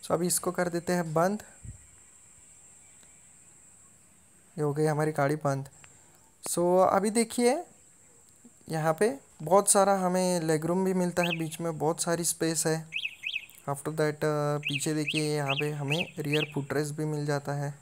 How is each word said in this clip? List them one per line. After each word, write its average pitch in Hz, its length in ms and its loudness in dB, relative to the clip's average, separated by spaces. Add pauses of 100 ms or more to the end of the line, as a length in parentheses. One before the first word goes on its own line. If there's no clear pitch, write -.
So - 80 -4
अभी 170 160 2
इसको 175 240 -2
कर 175 180 -2
देते 170 240 -2
हैं 165 200 -2
बंद, 190 300 2 (3250)
ये 151 60 -2
हो 147 100 0
गई 156 120 2
हमारी 156 260 0
गाड़ी 147 240 0
बंद। 139 320 -4 (760)
So - 180 -2 (240)
अभी 196 240 2
देखिए 233 420 2 (1200)
यहाँ 160 300 0
पे 214 100 4 (320)
बहुत 190 300 4
सारा 196 260 6
हमें 180 440 2
leg 160 240 2
room 180 200 2
भी 190 80 2
मिलता 175 300 2
है, 170 160 -2
बीच 160 220 -6
में 165 160 -4
बहुत 156 260 0
सारी 170 200 0
space 160 440 -2
है। 160 180 0 (840)
After 143 220 -6
that, 151 340 -2
अ, 147 340 0
पीछे 147 340 -2
देखिए 151 420 0
यहाँ 139 200 -2
पे 147 160 -2
हमें 147 340 -2 (140)
rear 151 340 -2
footrest 143 400 -2
भी 156 120 -4
मिल 151 200 -4
जाता 143 280 -2
है। 143 280 -4